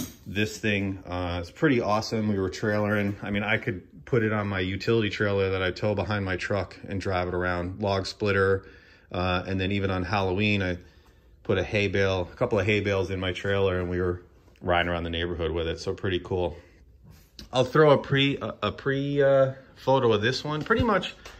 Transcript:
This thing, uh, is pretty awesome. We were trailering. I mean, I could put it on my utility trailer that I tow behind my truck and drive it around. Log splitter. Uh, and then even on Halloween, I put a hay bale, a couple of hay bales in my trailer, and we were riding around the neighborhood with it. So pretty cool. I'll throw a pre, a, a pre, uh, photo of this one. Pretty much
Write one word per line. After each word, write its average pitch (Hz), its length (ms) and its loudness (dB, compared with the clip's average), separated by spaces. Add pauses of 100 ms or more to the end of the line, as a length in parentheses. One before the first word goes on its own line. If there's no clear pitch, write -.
(260)
This 104 320 -2
thing, 98 480 -2
uh, 90 360 -4
is - 80 -12
pretty 139 300 2
awesome. 107 480 -2
We 104 100 0
were 92 120 0
trailering. 104 720 0
I 101 80 -8
mean, 101 120 -2
I 107 140 0
could 98 480 -8
put 120 180 2
it 107 80 0
on 107 160 0
my 98 140 -2
utility 104 480 0
trailer 98 440 0
that 92 100 0
I 92 80 0
tow 107 240 -2
behind 98 280 -2
my 92 140 -2
truck 95 400 -4 (100)
and 98 140 -6
drive 90 280 -2
it 87 60 -4
around. 90 460 -2
Log 98 240 0
splitter. 98 640 2 (440)
Uh, 90 360 -2
and 95 120 -2
then 92 140 0
even 98 180 0
on 92 120 -2
Halloween, 98 600 0
I 90 140 -2 (680)
put 101 120 0
a 90 60 0
hay 101 260 0
bale, 95 420 0
a - 60 -18
couple 113 220 0
of 92 80 0
hay 107 140 2
bales 95 300 0
in 95 80 -4
my 92 140 -2
trailer, 98 480 0
and 87 80 -2
we 90 140 -2
were 90 200 -2 (380)
riding 87 320 2
around 85 120 -2
the 85 60 -4
neighborhood 82 420 -2
with 85 140 -2
it. 82 140 -4
So 95 140 -4
pretty 90 240 -2
cool. 87 400 -4 (960)
I'll 127 100 4
throw 151 280 8
a 131 40 10
pre, 139 400 2
a, 110 180 -6 (100)
a 104 80 0
pre, 139 500 0
uh, 135 320 6 (220)
photo 127 360 4
of 104 80 4
this 120 240 -2
one. 151 160 -4
Pretty 233 240 2
much 202 300 0 (260)